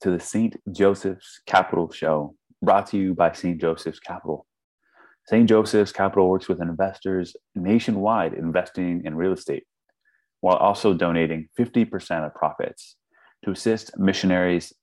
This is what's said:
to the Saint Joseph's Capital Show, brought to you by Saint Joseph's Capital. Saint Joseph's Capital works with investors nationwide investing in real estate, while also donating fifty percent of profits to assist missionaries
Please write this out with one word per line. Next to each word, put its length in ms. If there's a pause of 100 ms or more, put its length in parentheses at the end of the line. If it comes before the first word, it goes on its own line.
to 100
the 100
Saint 360 (160)
Joseph's 720
Capital 440
Show, 440 (260)
brought 280
to 100
you 160
by 180
Saint 280
Joseph's 400
Capital. 440 (840)
Saint 220
Joseph's 440
Capital 360
works 200
with 120
investors 760 (180)
nationwide 800
investing 680
in 100
real 180
estate, 320 (760)
while 160
also 360
donating 640
fifty 280
percent 400
of 100
profits 600 (480)
to 80
assist 460
missionaries 720 (100)